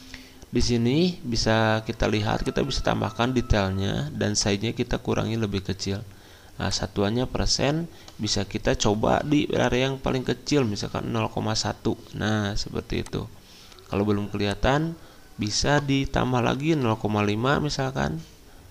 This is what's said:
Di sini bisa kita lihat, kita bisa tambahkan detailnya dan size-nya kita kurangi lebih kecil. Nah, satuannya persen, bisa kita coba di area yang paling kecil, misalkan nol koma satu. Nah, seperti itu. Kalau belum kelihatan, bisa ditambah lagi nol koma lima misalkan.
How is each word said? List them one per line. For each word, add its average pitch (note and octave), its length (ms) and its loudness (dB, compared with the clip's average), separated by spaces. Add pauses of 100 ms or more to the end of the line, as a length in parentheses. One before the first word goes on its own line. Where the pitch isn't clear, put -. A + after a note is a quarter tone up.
(540)
Di A#2+ 80 4
sini B2+ 560 2
bisa A2 640 2
kita A2 240 -2
lihat, A2 400 0
kita - 160 0
bisa C#3 160 -2
tambahkan A2+ 560 0
detailnya G#2 800 2
dan G#2 240 0
size-nya G#2 320 0
kita - 320 -2
kurangi G#2+ 320 0
lebih G2+ 320 -2
kecil. G2 400 -4 (560)
Nah, - 80 0
satuannya A2+ 560 0
persen, C3+ 640 0 (240)
bisa G#2 320 -2
kita A#2+ 320 0
coba A2+ 480 4
di D3 240 2
area B2 400 2
yang C3+ 80 -6
paling B2+ 240 -2
kecil, B2+ 400 0
misalkan G#2 480 -2
nol A2 160 0
koma G#2+ 320 -2
satu. - 400 -2 (160)
Nah, G#2 400 0
seperti - 480 -4
itu. - 240 -6 (640)
Kalau G2+ 160 0
belum G2+ 240 0
kelihatan, A2 640 0 (400)
bisa C3 480 0
ditambah C3 560 0
lagi C3+ 400 2
nol A2+ 240 0
koma G#2 240 2
lima A#2+ 320 2
misalkan. C#3+ 640 -2 (480)